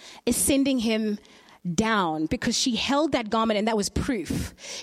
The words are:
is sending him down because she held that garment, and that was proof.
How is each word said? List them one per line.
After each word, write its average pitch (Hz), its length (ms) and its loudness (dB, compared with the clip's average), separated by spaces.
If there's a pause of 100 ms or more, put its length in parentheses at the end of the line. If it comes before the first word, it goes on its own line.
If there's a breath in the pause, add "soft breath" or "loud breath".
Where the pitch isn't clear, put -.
(260 loud breath)
is 240 100 2
sending 269 440 2
him 220 400 0 (560 loud breath)
down 180 500 2
because 240 320 -2
she 233 200 0
held 285 340 0
that 240 180 -2
garment, 220 300 2
and 214 80 0
that 226 100 2
was 202 120 0
proof. - 680 -4 (280 loud breath)